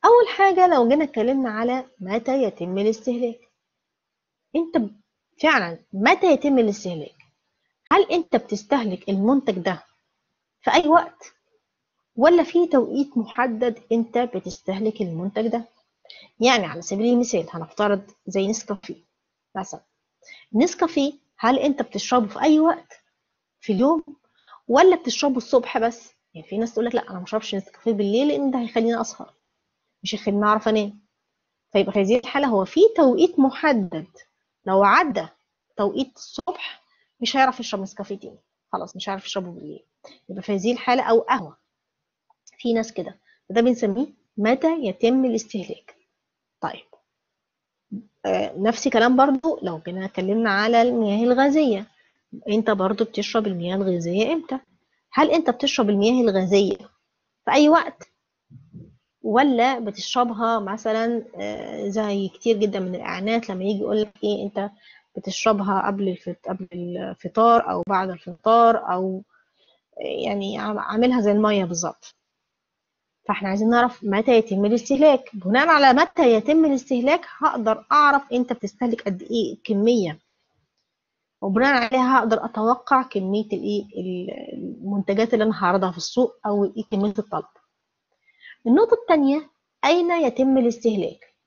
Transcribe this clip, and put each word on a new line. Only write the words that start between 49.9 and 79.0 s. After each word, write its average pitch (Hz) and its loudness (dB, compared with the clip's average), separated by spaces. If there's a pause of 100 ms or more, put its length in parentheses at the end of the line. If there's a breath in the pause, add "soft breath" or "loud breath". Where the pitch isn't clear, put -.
اتكلمنا 196 -2
على 220 2
المياه 226 0
الغازية، 254 2 (600)
انت 214 0
برضو 202 0
بتشرب 214 -4
المياه 180 -4
الغازية 190 -2
امتى؟ 311 -6 (520)
هل 302 2
انت 330 2
بتشرب 240 0
المياه 214 2
الغازية 190 2 (680)
في - -2
اي 294 6
وقت؟ - 0 (1120)
ولا 247 2
بتشربها 226 -2
مثلًا، 220 -4 (100)
آه، 185 -10
زي 202 -2
كتير 226 -2
جدًا 202 -2
من 185 -6
الاعلانات 214 -4
لما 185 -6
يجي 202 -2
يقول 214 -2
لك 208 -6 (100)
ايه، 208 -2
انت 202 -6 (480 soft breath)
بتشربها 196 -2
قبل 196 -4
الفط-، 180 -10
قبل 185 -10
الفطار 180 0
او 175 -4
بعد 190 -2
الفطار، 220 2
او، 185 -4 (800)
آه، 69 -6
يعني 202 -6
عام-، 214 -6
عاملها 247 0
زي 208 2
المية 208 2
بالظبط. 170 -8 (1120)
فاحنا 185 -4
عايزين 208 -2
نعرف 240 0
متى 220 2
يتم 202 0
الاستهلاك. 262 2
بناء 208 0
على 285 6
متى 285 4
يتم 285 4
الاستهلاك 269 0 (120)
هقدر 220 -2
اعرف 285 4
انت 240 -2
بتستهلك 226 -4